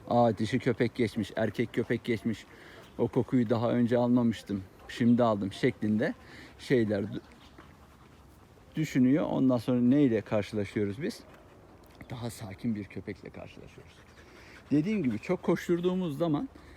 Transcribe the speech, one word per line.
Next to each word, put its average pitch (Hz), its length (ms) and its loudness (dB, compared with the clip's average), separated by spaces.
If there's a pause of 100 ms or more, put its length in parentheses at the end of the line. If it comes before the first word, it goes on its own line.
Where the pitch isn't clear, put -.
(100)
"Aa, 117 280 4
dişi 117 220 -2
köpek 120 360 0
geçmiş, 110 400 -2
erkek 113 380 -2
köpek 117 300 -2
geçmiş. 117 420 -4 (520)
O 120 100 0
kokuyu 120 420 0
daha 117 220 2
önce 120 260 2
almamıştım, 117 680 2 (240)
şimdi 120 360 4
aldım." 101 300 0
şeklinde 117 600 0 (460)
şeyler 107 420 0
du-, 101 200 -8 (1500)
düşünüyor. 143 540 2
Ondan 131 280 2
sonra 123 220 0
neyle 123 420 4
karşılaşıyoruz 104 800 -4
biz? 208 180 -8 (880)
Daha 120 200 -10
sakin 104 460 -8
bir 104 80 -6
köpekle - 460 -12
karşılaşıyoruz. - 640 -20 (800)
Dediğim 170 320 2
gibi 110 160 -2
çok - 240 -4
koşturduğumuz 175 760 -2
zaman, 160 320 -2 (280)